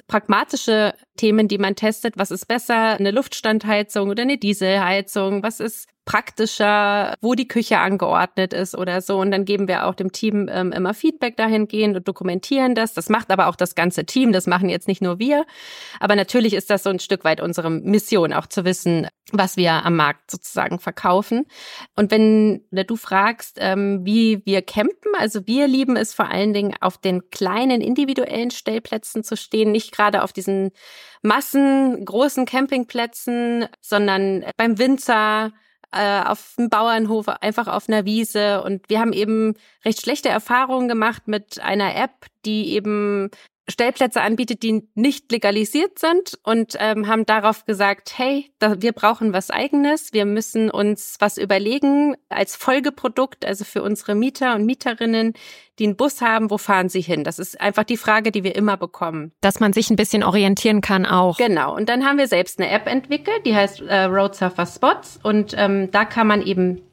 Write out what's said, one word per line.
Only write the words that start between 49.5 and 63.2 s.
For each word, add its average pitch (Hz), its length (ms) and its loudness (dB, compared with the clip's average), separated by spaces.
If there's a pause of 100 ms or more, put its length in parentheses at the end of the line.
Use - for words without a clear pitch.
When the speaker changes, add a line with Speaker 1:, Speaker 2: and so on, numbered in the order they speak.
Speaker 1:
Eigenes, 285 600 0
wir 208 120 2
müssen 220 460 0
uns 208 480 -2
was 208 180 0
überlegen 269 800 2 (140)
als - 260 -2
Folgeprodukt, 269 920 -2
also 202 200 -4
für - 180 -6
unsere 208 320 -4
Mieter 254 400 0
und 208 100 0
Mieterinnen, 226 680 0 (460)
die 220 60 0
einen 208 100 2
Bus 277 260 0
haben, 220 300 2
wo 208 60 -2
fahren 185 320 2
sie 185 120 -2
hin? 160 220 -2
Das 156 160 -6
ist - 200 -12
einfach 208 260 0
die 233 120 -2
Frage, 220 340 2
die 202 120 -2
wir 185 120 -2
immer 202 220 2
bekommen. 160 540 -8 (100)
Speaker 2:
Dass 196 180 2
man 208 140 4
sich 208 160 2
ein 220 60 4
bisschen 208 280 2
orientieren 202 580 4
kann 190 260 2
auch. 180 300 4
Speaker 1:
Genau. 170 380 2
Und 208 140 -4
dann 247 160 0
haben 285 140 2
wir 269 80 4
selbst 185 320 0
eine 185 100 -2
App 214 180 0
entwickelt, 294 580 -2